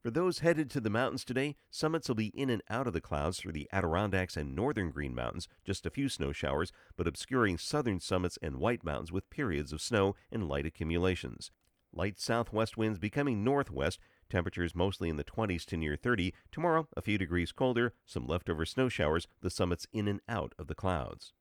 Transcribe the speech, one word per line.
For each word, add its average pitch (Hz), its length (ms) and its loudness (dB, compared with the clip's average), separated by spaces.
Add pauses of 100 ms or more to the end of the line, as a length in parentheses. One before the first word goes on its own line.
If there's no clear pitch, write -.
For 120 80 -4
those 170 280 2
headed 156 320 4
to 139 100 -2
the 110 80 0
mountains 120 380 0
today, 135 300 0 (140)
summits 156 380 0
will 123 60 2
be 107 140 2
in 131 200 -2
and 117 220 2
out 127 160 0
of 98 80 -2
the 82 80 0
clouds 76 360 0
through - 140 -8
the 76 180 -6
Adirondacks 92 640 2
and 71 220 -4
northern 101 340 0
Green 69 240 -4
Mountains, 60 320 -4 (160)
just - 220 -4
a 82 60 -2
few 139 180 0
snow 71 240 -2
showers, 76 400 0 (240)
but 87 100 0
obscuring 101 520 2
southern 120 420 0
summits 90 400 0
and 73 160 -4
White 107 260 0
Mountains 76 300 -4
with 95 160 -2
periods 76 460 -2
of 80 80 -6
snow 101 340 4 (160)
and 98 160 -2
light 71 160 0
accumulations. 85 840 0 (420)
Light 95 260 -2
southwest 113 600 0
winds 110 200 2
becoming 107 460 0
northwest, 98 540 2 (320)
temperatures 87 440 0
mostly 87 360 2
in 76 80 0
the 73 40 -2
twenties 98 440 -2
to 87 100 -4
near 80 200 0
thirty. 92 360 0 (180)
Tomorrow, 160 460 2
a - 60 -4
few 104 160 0
degrees 87 340 0
colder, 120 400 2 (140)
some 60 200 -6
leftover 80 380 0
snow 131 240 0
showers, 80 400 2 (140)
the 92 80 0
summits 87 420 0
in 104 160 0
and 101 220 -2
out 92 280 -4
of 78 100 -10
the 80 60 -6
clouds. 80 680 -4